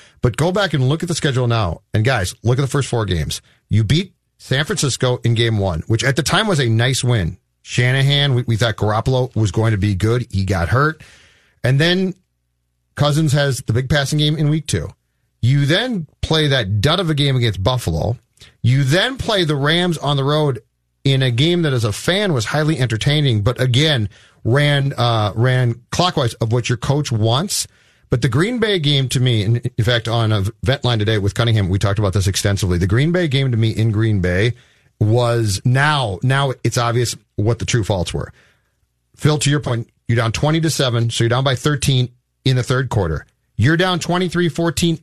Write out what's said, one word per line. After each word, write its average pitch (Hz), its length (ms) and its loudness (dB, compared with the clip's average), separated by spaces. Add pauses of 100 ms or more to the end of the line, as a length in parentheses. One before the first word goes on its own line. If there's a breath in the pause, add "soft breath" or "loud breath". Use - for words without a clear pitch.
(220 loud breath)
But 123 160 0
go 170 140 0
back 196 200 0
and 131 160 0
look 160 140 -2
at 170 80 -4
the 160 40 -2
schedule 127 340 0
now. 107 340 -2 (100)
And 107 100 0
guys, 113 400 0
look 117 160 2
at 147 40 0
the 131 60 -2
first 139 200 -2
four 113 160 -2
games. 80 380 -4 (260 soft breath)
You 107 160 2
beat 165 300 0 (240)
San 139 260 -2
Francisco 131 600 -2
in 117 100 2
game 113 240 0
one, 90 280 -2
which 113 180 0
at 139 120 0
the 160 60 0
time 196 240 0
was 165 140 2
a 123 80 0
nice 120 360 0
win. 110 340 0 (240)
Shanahan, 135 720 0
we, 123 80 0
we 113 140 -2
thought 113 200 0
Garoppolo 123 600 0
was 107 160 0
going 110 180 2
to 107 80 0
be 101 160 0
good. 117 360 0
He 95 140 -2
got 92 240 -2
hurt. 151 340 0 (600 loud breath)
And 135 140 2
then 180 360 2 (840)
Cousins 147 380 2
has 139 240 0
the - 140 -4
big 127 160 -2
passing 151 300 0
game 151 180 0
in 147 140 0
week 156 160 -2
two. 87 220 -4 (520)
You 143 240 2
then 190 440 -2 (140)
play 156 260 0
that 107 320 0
dud 151 180 2
of 175 100 -2
a 160 60 0
game 139 220 0
against 107 260 -2
Buffalo. 117 540 -2 (460 loud breath)
You 131 200 2
then 196 340 0
play 202 280 0
the 151 120 0
Rams 165 400 0
on 143 200 -2
the 135 80 0
road 147 360 0 (440)
in 135 180 2
a 127 80 2
game 165 320 2
that 147 100 0
as 117 120 0
a 104 80 -2
fan 190 400 0
was 113 140 -2
highly 151 340 0
entertaining, 123 640 0
but 123 180 -2
again, 127 480 2 (340 loud breath)
ran, 139 500 2
uh, 113 440 0
ran 123 460 0 (100)
clockwise 170 420 0
of 110 180 -2
what 123 160 0
your 123 100 -2
coach 143 340 -2
wants. 113 560 0 (440 soft breath)
But 120 80 0
the 147 80 0
Green 190 300 0
Bay 208 200 0
game 139 300 0
to 127 120 -2
me, 120 220 2
and 117 140 2 (220)
in 113 80 0
fact, 120 200 0
on 113 260 0
a 101 120 0 (180)
vent - 220 -2
line 120 140 0
today 107 180 0
with 98 180 0
Cunningham, 110 360 0
we 98 80 0
talked 101 200 0
about 101 140 0
this 95 140 0
extensively. 95 500 0
The 90 100 0
Green 127 240 2
Bay 175 160 0
game 135 260 0
to 113 40 0
me 113 140 2
in 113 200 0
Green 107 300 0
Bay 90 320 2 (480 soft breath)
was 113 640 0
now, 131 580 0
now 135 300 0 (100)
it's 117 140 -2
obvious 117 400 0 (200)
what 110 220 0
the 95 60 -8
true 113 200 -2
faults 90 280 -4
were. - 180 -8 (880 soft breath)
Phil, 151 220 2
to - 100 -2
your 143 120 2
point, 117 280 -4 (200)
you're 117 80 0
down 113 140 0
twenty 156 300 0
to 160 80 0
seven, 117 400 0
so 117 160 -2
you're 117 60 0
down 127 120 0
by 135 120 0
thirteen 135 560 0 (340)
in 131 120 2
the 123 60 0
third 127 280 -2
quarter. 82 340 -2 (320)
You're 156 220 4
down 180 200 0
twenty-three 175 520 0
fourteen 170 520 -2